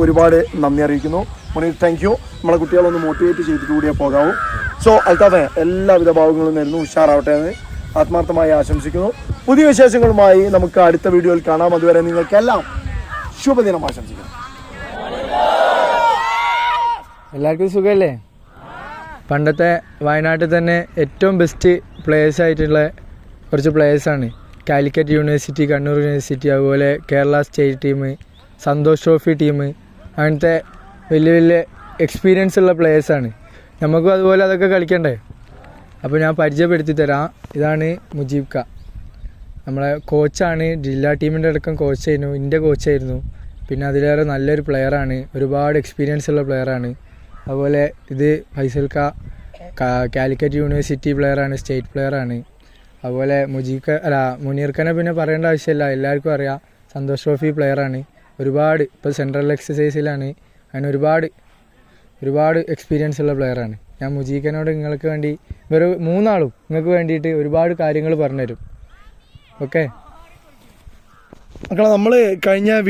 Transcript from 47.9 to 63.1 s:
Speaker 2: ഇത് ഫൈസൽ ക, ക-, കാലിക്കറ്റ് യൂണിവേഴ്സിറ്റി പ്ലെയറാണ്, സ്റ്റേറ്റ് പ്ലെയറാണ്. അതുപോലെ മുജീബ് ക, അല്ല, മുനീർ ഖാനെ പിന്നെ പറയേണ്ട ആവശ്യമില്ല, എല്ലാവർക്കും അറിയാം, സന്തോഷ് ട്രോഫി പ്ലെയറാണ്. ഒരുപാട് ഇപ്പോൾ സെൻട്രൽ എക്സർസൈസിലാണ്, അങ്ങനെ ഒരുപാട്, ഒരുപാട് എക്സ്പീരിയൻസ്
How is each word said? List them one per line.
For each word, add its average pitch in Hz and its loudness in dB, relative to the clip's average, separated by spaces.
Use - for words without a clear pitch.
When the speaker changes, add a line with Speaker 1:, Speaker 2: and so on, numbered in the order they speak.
Speaker 2:
ഇത് 143 0
ഫൈസൽ 139 -2
ക, 143 0
ക-, 127 -2
കാലിക്കറ്റ് 135 -2
യൂണിവേഴ്സിറ്റി 143 -2
പ്ലെയറാണ്, 139 -2
സ്റ്റേറ്റ് 131 -6
പ്ലെയറാണ്. 135 -4
അതുപോലെ 135 -2
മുജീബ് 131 -6
ക, 156 -2
അല്ല, 143 0
മുനീർ 139 -4
ഖാനെ 160 -2
പിന്നെ 170 -2
പറയേണ്ട 156 -2
ആവശ്യമില്ല, 147 -2
എല്ലാവർക്കും 143 -2
അറിയാം, 139 -6
സന്തോഷ് 139 -6
ട്രോഫി 151 0
പ്ലെയറാണ്. 139 -2
ഒരുപാട് 151 0
ഇപ്പോൾ 143 -4
സെൻട്രൽ 143 -2
എക്സർസൈസിലാണ്, 147 -4
അങ്ങനെ 139 -6
ഒരുപാട്, 156 0
ഒരുപാട് 151 0
എക്സ്പീരിയൻസ് 151 -4